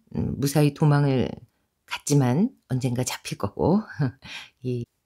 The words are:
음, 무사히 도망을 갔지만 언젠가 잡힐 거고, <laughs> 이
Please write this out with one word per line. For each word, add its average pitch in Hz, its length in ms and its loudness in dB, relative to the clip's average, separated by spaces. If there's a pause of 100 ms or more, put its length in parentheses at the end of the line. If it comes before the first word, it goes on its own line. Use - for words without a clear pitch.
(160)
음, - 220 -2
무사히 147 360 2
도망을 143 540 2 (580)
갔지만 143 640 2 (180)
언젠가 123 360 -2
잡힐 - 340 -8
거고, 175 440 0 (160)
<laughs> 131 220 -4 (420)
이 123 220 -6 (220)